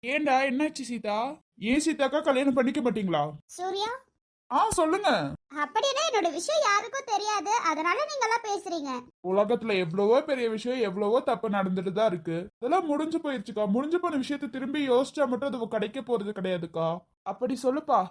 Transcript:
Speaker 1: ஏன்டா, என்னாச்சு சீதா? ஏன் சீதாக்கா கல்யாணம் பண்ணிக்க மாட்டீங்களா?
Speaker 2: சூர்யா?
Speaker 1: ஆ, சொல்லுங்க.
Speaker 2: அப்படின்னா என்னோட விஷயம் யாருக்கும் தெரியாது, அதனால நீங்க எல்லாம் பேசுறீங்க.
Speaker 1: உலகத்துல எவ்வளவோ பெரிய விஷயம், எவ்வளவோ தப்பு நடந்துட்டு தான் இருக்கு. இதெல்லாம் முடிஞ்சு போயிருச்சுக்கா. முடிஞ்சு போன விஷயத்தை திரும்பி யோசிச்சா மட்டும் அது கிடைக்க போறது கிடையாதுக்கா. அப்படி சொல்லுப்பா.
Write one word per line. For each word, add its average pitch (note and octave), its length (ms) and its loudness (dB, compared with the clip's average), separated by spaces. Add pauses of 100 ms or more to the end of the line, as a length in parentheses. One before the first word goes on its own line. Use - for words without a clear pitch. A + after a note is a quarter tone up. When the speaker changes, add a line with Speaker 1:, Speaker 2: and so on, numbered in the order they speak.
(120)
Speaker 1:
ஏன்டா, D4 220 2 (140)
என்னாச்சு C#4+ 400 -2
சீதா? G#3+ 300 -4 (540)
ஏன் C#4+ 120 4
சீதாக்கா C#4+ 360 2 (100)
கல்யாணம் C#4 280 4
பண்ணிக்க B3+ 240 2
மாட்டீங்களா? F#3+ 400 0 (360)
Speaker 2:
சூர்யா? G4 340 -4 (600)
Speaker 1:
ஆ, B3+ 60 2 (220)
சொல்லுங்க. F4 300 2 (540)
Speaker 2:
அப்படின்னா B4+ 440 0
என்னோட G#4 280 2
விஷயம் D5 320 0
யாருக்கும் A4+ 440 0
தெரியாது, G#4 400 -2 (180)
அதனால D#4+ 280 0 (120)
நீங்க C#5 180 -2
எல்லாம் A#4 200 0
பேசுறீங்க. E4+ 440 -4 (400)
Speaker 1:
உலகத்துல G#3+ 520 2
எவ்வளவோ G3+ 340 4 (120)
பெரிய B3+ 260 0
விஷயம், A#3+ 320 -2
எவ்வளவோ G#3 300 0 (120)
தப்பு A3+ 260 0
நடந்துட்டு F#3+ 440 0
தான் A3 120 4
இருக்கு. E3 260 -4 (220)
இதெல்லாம் E4 320 0
முடிஞ்சு D#4+ 340 -2
போயிருச்சுக்கா. G#3+ 400 -2 (100)
முடிஞ்சு D4 280 0
போன D#4 200 0
விஷயத்தை C#4 340 -6
திரும்பி C#4 240 -4 (100)
யோசிச்சா C4 400 2
மட்டும் C#4 200 -2
அது A3+ 240 -4
கிடைக்க A3 340 -2
போறது G#3 280 -2
கிடையாதுக்கா. E3+ 500 -2 (440)
அப்படி B3+ 320 -2
சொல்லுப்பா. C4+ 360 2 (120)